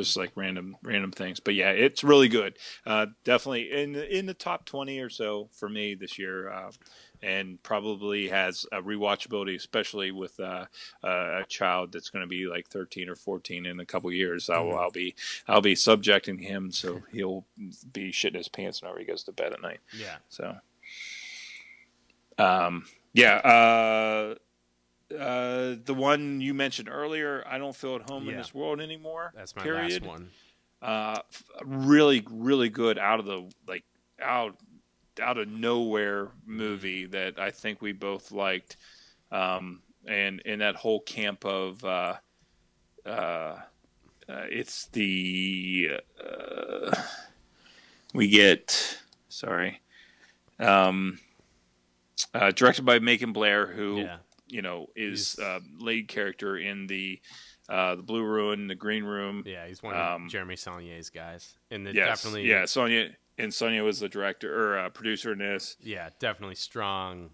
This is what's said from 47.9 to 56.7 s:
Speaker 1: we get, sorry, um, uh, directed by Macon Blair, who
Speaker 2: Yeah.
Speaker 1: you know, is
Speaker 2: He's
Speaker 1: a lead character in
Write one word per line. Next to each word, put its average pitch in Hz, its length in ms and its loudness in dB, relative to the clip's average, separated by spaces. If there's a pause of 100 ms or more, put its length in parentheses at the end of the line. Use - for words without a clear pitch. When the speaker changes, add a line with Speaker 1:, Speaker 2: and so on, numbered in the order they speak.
Speaker 1:
we 107 160 4
get, - 720 6 (280)
sorry, 95 540 -4 (800)
um, 95 600 4 (1120)
uh, 101 180 4
directed 127 340 6
by 120 140 8
Macon 117 340 2
Blair, 104 340 4
who 101 340 -4
Speaker 2:
Yeah. 87 160 -8 (300)
Speaker 1:
you 117 160 -10
know, 87 320 -8
is 101 400 -4
Speaker 2:
He's - 40 -10
Speaker 1:
a 95 220 -4 (160)
lead 113 300 -4
character 98 500 -4
in 98 300 -6